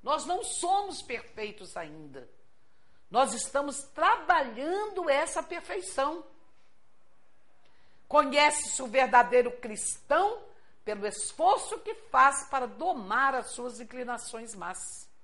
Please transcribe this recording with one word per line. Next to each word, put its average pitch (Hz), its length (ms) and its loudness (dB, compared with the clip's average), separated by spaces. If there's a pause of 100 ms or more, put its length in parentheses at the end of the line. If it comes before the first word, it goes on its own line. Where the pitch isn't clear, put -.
Nós 294 240 0
não 359 180 -2
somos 381 580 -2
perfeitos 214 760 -10
ainda. 151 520 -14 (800)
Nós 226 240 2
estamos 277 500 -4
trabalhando 339 1300 0
essa 311 340 2
perfeição. 339 800 -4 (1800)
Conhece-se 294 760 4
o 254 60 -6
verdadeiro 247 640 6
cristão 302 920 -2 (400)
pelo 208 240 -4
esforço 370 720 0
que 427 140 -8
faz 269 560 4
para 254 180 -2
domar 254 680 0
as 254 180 -4
suas 240 280 -10
inclinações 240 720 -10
más. - 560 -12 (140)